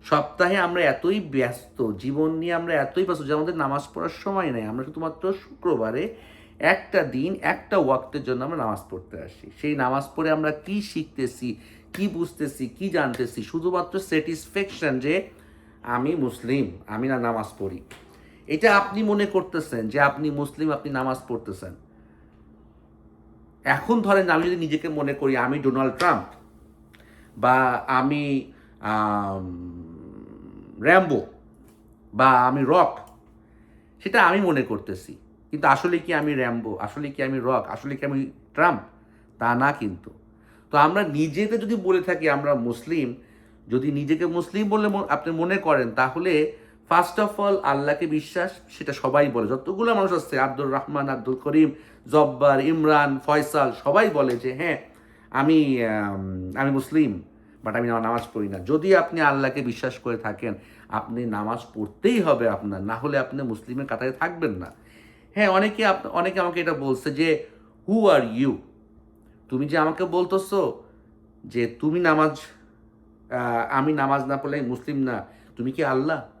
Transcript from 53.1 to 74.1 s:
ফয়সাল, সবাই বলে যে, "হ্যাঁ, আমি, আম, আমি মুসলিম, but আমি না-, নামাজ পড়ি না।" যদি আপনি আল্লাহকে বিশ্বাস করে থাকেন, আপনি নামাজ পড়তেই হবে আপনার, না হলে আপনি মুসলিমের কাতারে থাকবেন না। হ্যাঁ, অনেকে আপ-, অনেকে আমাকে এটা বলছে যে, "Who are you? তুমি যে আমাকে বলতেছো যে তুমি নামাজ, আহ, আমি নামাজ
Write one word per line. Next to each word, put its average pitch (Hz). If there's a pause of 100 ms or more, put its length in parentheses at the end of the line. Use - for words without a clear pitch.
ফয়সাল, 147 (120)
সবাই 196
বলে 160
যে, 127
"হ্যাঁ, 151 (520)
আমি, 139
আম, 95
আমি 135
মুসলিম, 135 (420)
but 107
আমি 117
না-, 117
নামাজ 113 (120)
পড়ি 104
না।" 95
যদি 156
আপনি 170
আল্লাহকে 139
বিশ্বাস -
করে 117
থাকেন, 110 (340)
আপনি 117
নামাজ 107 (160)
পড়তেই 196
হবে 120
আপনার, 101
না 110
হলে 139
আপনি 135
মুসলিমের 123
কাতারে 127
থাকবেন 170
না। 90 (600)
হ্যাঁ, 208
অনেকে 208
আপ-, -
অনেকে 185
আমাকে 175
এটা 165
বলছে 139
যে, 156 (420)
"Who 220
are 131
you? 135 (960)
তুমি 135
যে 156
আমাকে 160
বলতেছো 180 (640)
যে 120
তুমি 156
নামাজ, 156 (920)
আহ, 120
আমি 139
নামাজ 139